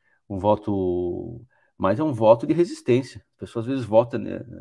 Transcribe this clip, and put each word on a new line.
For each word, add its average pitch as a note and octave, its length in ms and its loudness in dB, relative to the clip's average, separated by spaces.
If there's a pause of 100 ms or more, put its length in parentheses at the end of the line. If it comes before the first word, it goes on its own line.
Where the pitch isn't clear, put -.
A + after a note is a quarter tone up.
(300)
um G2+ 80 -6
voto, F2+ 1080 -2 (320)
mas G2 220 0
é D#3 40 -2
um D#3 100 -2
voto A2+ 320 6
de D3+ 80 2
resistência. C3+ 800 0
As - 60 -20
pessoas, A2 260 -8
às B2 60 -6
vezes, C3+ 140 -4
votam, A2+ 340 2
né, F#2+ 200 -8 (220)